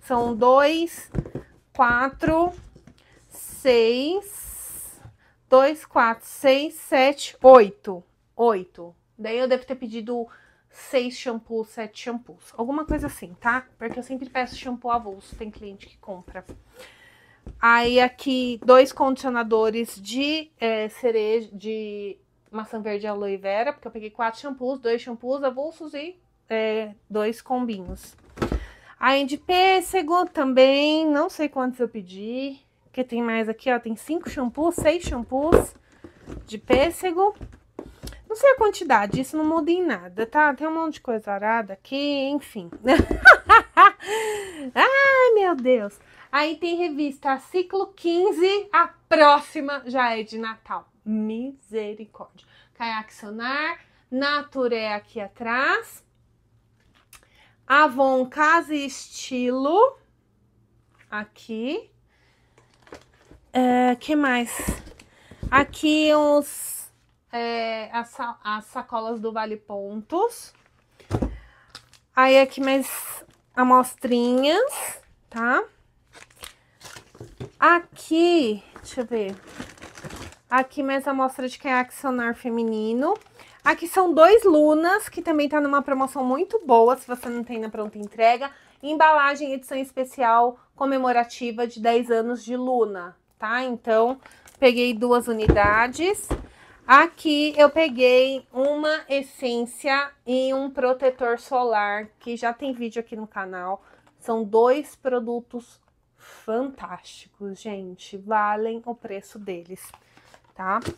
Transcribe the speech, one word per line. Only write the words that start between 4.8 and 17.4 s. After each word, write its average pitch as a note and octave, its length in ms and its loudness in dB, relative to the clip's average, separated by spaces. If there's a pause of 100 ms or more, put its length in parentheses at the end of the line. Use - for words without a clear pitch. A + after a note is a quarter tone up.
dois, C#4 380 4
quatro, A#3 400 0
seis, C#4+ 480 0
sete, C#4 680 0
oito. G#3 600 8 (340)
Oito. F#3 580 -2 (220)
Daí A3 220 -6
eu B3+ 80 -2
devo B3+ 180 -2
ter C4 120 -10
pedido A#3 500 -8 (420)
seis B3 480 -6
shampoos, A3+ 520 -8
sete G#3+ 340 -14
shampoos. - 540 -12
Alguma C#4 280 -4
coisa D4+ 220 -4
assim, F3+ 340 -12
tá? A#3+ 260 -2 (120)
Porque A#3 200 -10
eu B3 40 -10
sempre B3+ 260 -12
peço B3+ 280 -6
shampoo B3 340 -8
avulso, G#3+ 460 -6
tem G#3+ 140 -12
cliente G3+ 360 -20
que - 100 -20
compra. F#3 480 -16 (1160)